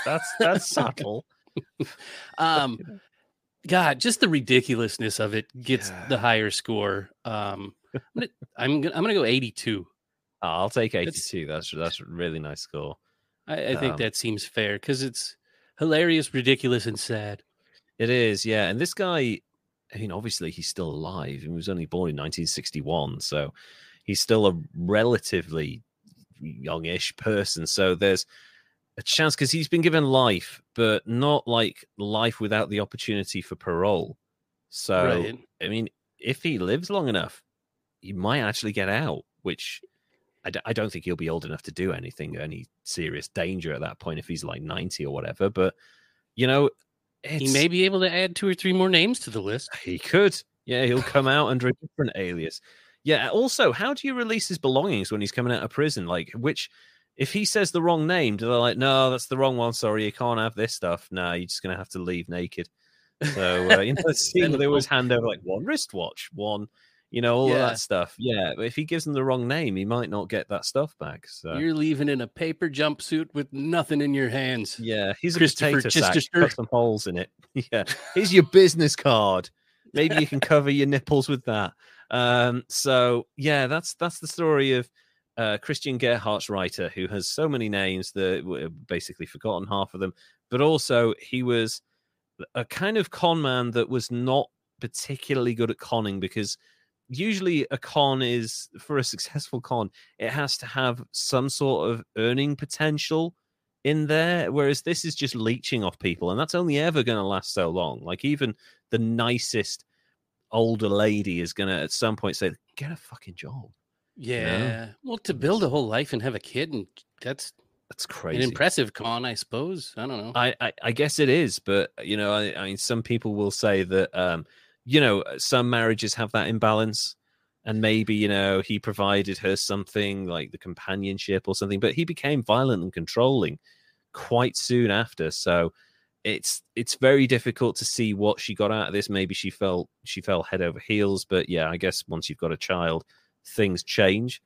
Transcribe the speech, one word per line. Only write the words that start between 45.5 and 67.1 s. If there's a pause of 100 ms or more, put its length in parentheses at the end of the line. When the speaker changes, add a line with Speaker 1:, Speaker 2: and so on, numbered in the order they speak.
Speaker 1:
you
know, (540)
Speaker 2:
He
Speaker 1:
it's
Speaker 2:
may
be
able
to
add
two
or
three
more
names
to
the
list.
Speaker 1:
He
could. (240)
Yeah,
he'll
come
out
under
a
different
alias. (420)
Yeah,
also,
how
do
you
release
his
belongings
when
he's
coming
out
of
prison?
Like,
which, (480)
if
he
says
the
wrong
name,
do
they
like,
"No,
that's
the
wrong
one,
sorry,
you
can't
have
this
stuff.
No,
you're
just
gonna
have
to
leave
naked." (640)
So,
uh,
you
know,
Speaker 2:
<laughs>
Speaker 1:
the
scene
Speaker 2:
Then
Speaker 1:
where
they
always
Speaker 2:
we'll
Speaker 1:
hand
over,
like,
one
wristwatch,
one, (440)